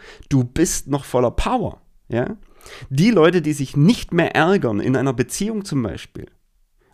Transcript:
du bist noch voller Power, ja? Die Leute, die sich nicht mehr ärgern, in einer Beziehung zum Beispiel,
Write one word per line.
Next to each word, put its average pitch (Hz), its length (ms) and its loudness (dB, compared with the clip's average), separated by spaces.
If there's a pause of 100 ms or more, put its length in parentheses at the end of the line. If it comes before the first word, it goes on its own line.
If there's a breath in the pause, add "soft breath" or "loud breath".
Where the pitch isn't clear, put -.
(300 loud breath)
du 131 140 2
bist - 440 -2
noch 139 180 -4
voller 123 260 0
Power, 214 500 -4 (260)
ja? 127 300 -4 (520 loud breath)
Die 160 220 2
Leute, 180 300 6
die 151 120 -2
sich 143 220 -6
nicht 175 380 2
mehr 175 220 0
ärgern, 160 440 2
in 131 160 0
einer 131 180 0
Beziehung 202 520 -4
zum 139 160 -4
Beispiel, - 460 -10 (680)